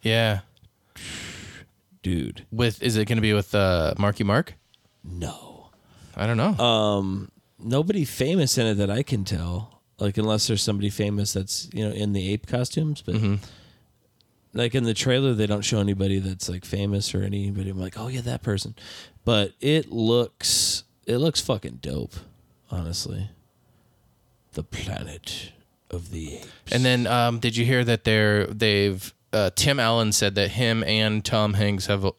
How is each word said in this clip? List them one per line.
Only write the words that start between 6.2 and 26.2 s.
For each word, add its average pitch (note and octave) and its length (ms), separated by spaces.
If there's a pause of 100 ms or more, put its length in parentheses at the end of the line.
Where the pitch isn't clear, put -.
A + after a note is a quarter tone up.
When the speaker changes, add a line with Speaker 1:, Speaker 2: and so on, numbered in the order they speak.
Speaker 1:
don't A#2 100
know. E3+ 260
Speaker 2:
Um, G2+ 680 (280)
nobody D#3 460
famous C#3+ 540
in A#2 80
it A2 80
that G2+ 160
I A#2 120
can G#2 220
tell. F2 560 (180)
Like, G2+ 200
unless G#2+ 300
there's G#2 140
somebody G2+ 280
famous G#2 420
that's, G2 400
you A2 120
know, G#2 100
in G#2 180
the F#2+ 200
ape G#2+ 140
costumes. C#3+ 560
But, F2+ 120
Speaker 1:
Mm-hmm. G#2+ 200 (1160)
Speaker 2:
like, A#2+ 220
in C3 100
the A2+ 100
trailer, C3 380
they G#2+ 140
don't G2+ 160
show A2 160
anybody G2 400
that's, F#2 300
like, F2+ 160
famous G2+ 500
or F#2+ 80
anybody. G2 480
I'm F#2+ 100
like, F#2 160
"Oh, A2 120
yeah, B2+ 140
that B2 200
person." A2 320 (500)
But G#2+ 360
it D3 320
looks, - 880 (240)
it A#2+ 120
looks D3+ 220
fucking D2+ 420
dope, C2+ 320 (560)
honestly. F2+ 600 (1200)
The - 100
Planet - 880 (360)
of F2 220
the D#2+ 280